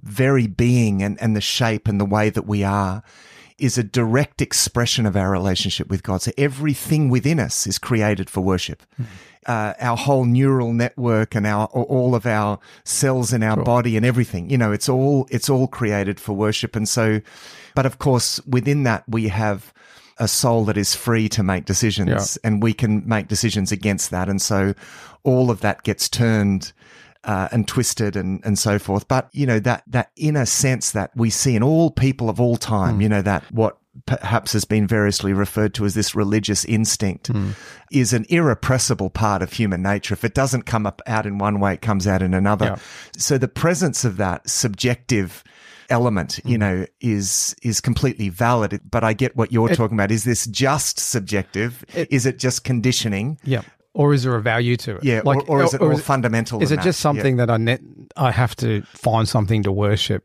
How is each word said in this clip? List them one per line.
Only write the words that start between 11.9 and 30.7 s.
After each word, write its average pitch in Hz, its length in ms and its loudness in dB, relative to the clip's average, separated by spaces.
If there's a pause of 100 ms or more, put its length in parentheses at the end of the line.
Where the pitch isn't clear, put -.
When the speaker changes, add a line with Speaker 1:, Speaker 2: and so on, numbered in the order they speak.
Speaker 1:
of 110 120 0
our 107 320 0 (260)
cells 131 480 0
in 117 100 2
our 110 140 2
Speaker 2:
Sure. 123 80 0
Speaker 1:
body 120 320 2
and 110 100 2
everything, 113 440 0
you 139 60 2
know, 110 160 2
it's 104 160 -2
all, 135 420 2
it's 123 200 -2
all 131 160 4
created 104 540 -2
for 110 140 -6
worship. 107 420 -2
And 107 120 -2
so, 110 320 2 (540)
but 131 120 2
of 127 120 -4
course, 127 480 0
within 139 380 0
that, 113 240 0
we 110 200 0
have 104 440 -2 (460)
a 113 100 0
soul 117 380 2
that 101 100 0
is 101 180 0
free 113 360 0
to 107 120 0
make 92 220 0
decisions, 98 800 0
Speaker 2:
Yeah. - 60 -4
Speaker 1:
and 104 140 0
we 113 120 2
can 107 320 0
make 107 220 -2
decisions 104 440 0
against 101 380 -2
that. 92 180 -4
And 98 120 -2
so 98 340 0 (480)
all 127 280 2
of 101 100 -2
that - 220 -2
gets - 280 -2
turned 104 600 0 (520)
uh, 95 280 -2
and 117 160 0
twisted 107 480 -2
and, 95 280 -4
and 104 140 0
so 104 200 2
forth. 101 300 -2
But, 131 240 -2
you 139 140 -2
know, 113 140 2
that, 120 260 -2
that 120 300 -2
inner 151 300 0
sense - 460 0